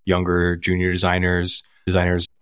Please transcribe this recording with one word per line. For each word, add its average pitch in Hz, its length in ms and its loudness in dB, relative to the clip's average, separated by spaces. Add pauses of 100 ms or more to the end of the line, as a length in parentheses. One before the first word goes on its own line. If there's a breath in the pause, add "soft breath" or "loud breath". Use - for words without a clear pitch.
younger 87 500 0
junior 90 380 -2
designers, 90 680 0 (240 soft breath)
designers 90 400 0 (160)